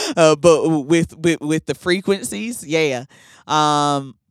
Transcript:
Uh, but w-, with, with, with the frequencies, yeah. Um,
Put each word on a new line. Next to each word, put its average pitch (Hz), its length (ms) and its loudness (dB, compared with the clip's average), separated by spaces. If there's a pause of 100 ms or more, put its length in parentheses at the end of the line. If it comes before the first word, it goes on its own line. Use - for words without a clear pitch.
(160)
Uh, 160 180 6
but 147 280 4
w-, 156 180 0
with, 160 380 0
with, 165 240 -2
with 156 240 -4
the 143 80 -4
frequencies, 202 920 -6
yeah. 143 380 -2 (420)
Um, 147 720 0 (140)